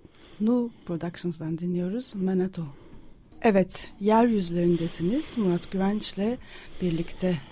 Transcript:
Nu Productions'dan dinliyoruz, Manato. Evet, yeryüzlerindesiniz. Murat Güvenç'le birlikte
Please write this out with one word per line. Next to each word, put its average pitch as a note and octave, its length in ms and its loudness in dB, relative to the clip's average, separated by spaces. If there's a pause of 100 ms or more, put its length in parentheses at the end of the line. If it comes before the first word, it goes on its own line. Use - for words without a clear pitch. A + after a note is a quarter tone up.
(400)
Nu A#3+ 300 2 (160)
Productions'dan E3+ 720 -6
dinliyoruz, F3+ 560 -4
Manato. F#3 480 0 (800)
Evet, G3 460 2 (120)
yeryüzlerindesiniz. F#3+ 1400 2
Murat F3 320 2
Güvenç'le G3+ 680 -2 (440)
birlikte E3+ 560 -2 (140)